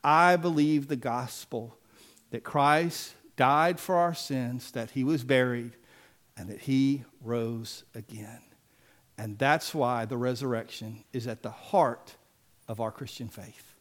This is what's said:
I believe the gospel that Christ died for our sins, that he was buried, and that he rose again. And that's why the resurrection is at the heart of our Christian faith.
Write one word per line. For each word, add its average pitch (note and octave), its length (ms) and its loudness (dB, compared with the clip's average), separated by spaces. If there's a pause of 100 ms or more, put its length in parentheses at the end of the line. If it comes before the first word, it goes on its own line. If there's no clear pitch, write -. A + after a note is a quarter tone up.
I E3 340 6
believe D3+ 520 2
the D3 80 -2
gospel A#2+ 800 -6 (540)
that A#2+ 100 -8
Christ D3+ 720 2 (220)
died D#3 420 4
for - 160 -4
our F3 200 2
sins, B2+ 580 -6
that A2+ 180 -6
he C3 140 -2
was D3 180 0
buried, B2 500 2 (640)
and F#2 120 -14
that G#2 120 -14
he C3+ 440 2 (180)
rose A2+ 600 -6 (100)
again. A2 460 -16 (760)
And G#2+ 220 -8
that's D3 360 2
why B2 320 0
the B2 100 -6
resurrection A#2+ 960 -4
is B2+ 160 -6
at A2 140 -10
the - 80 -8
heart - 680 0 (500)
of A2 140 -8
our A2 100 -2
Christian A#2 380 -12
faith. - 520 -20